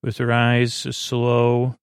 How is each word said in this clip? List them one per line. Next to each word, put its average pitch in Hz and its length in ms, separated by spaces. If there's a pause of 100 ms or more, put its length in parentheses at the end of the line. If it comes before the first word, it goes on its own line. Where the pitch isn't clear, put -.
with 123 140
her 120 160
eyes 120 420
slow. 120 1080